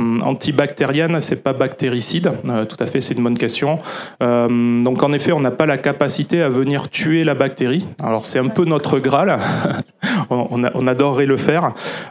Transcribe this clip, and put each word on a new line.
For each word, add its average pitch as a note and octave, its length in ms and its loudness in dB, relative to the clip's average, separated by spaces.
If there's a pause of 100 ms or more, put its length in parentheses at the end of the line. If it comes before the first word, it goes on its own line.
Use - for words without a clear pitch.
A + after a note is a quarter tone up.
(220)
antibactérienne, C#3+ 1000 0
c'est - 220 -4
pas C3+ 100 0
bactéricide, C3 800 -2 (160)
euh, A2+ 160 0
tout - 120 -12
à A#2+ 100 -2
fait, - 120 -2
c'est C3 140 -4
une A#2+ 100 0
bonne A#2+ 140 2
question. C#3 420 0 (420)
Euh, A#2+ 640 2
donc B2+ 180 2
en C#3+ 120 4
effet, C#3+ 180 0
on D#3 80 4
n'a C3 120 2
pas D#3 140 2
la C#3+ 120 2
capacité D3 640 0
à D3 80 2
venir C3+ 400 0
tuer D#3+ 340 0
la D3 120 2
bactérie. C3+ 520 0 (160)
Alors A2 220 -2
c'est - 140 -2
un C3 100 0
peu F3 160 0
notre D3 340 0
Graal, C#3 380 2 (460)
<laughs> - 460 -2
on, B2 220 0
on A#2+ 140 0
a, - 80 2
on B2+ 140 0
adorerait C#3 380 2
le C3+ 120 2
faire, D3 360 0 (380)